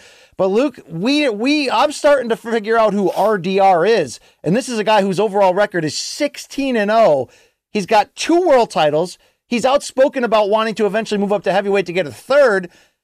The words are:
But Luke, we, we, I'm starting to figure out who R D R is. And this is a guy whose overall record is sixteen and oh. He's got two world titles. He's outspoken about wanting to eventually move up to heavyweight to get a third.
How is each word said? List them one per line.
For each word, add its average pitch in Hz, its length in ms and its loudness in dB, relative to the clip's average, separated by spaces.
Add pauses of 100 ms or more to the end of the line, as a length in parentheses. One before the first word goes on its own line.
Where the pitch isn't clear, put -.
(380)
But 185 80 0
Luke, 233 320 0 (100)
we, 254 400 -2
we, 254 420 -2
I'm 262 220 0
starting 277 380 0
to 226 60 0
figure 226 420 -2
out 214 160 2
who 202 160 0
R 214 260 0
D 190 240 -2
R 185 240 4
is. 190 340 0 (240)
And 170 140 0
this 254 100 -4
is 240 120 -6
a 208 60 -4
guy 214 180 2
whose 190 180 -2
overall 196 320 2
record 185 320 -2
is 147 100 -4
sixteen - 800 -6
and 208 160 0
oh. 196 380 2 (420)
He's 208 140 -4
got 208 320 0
two 339 320 0
world 254 220 4
titles. 156 480 0 (280)
He's 233 200 -2
outspoken 262 580 0
about 214 240 0
wanting 220 280 -2
to 214 100 0
eventually 196 340 -2
move 202 140 0
up 196 80 -4
to 185 100 -2
heavyweight 196 320 0
to 175 80 -12
get 170 140 -2
a 131 60 -12
third. 214 580 2 (340)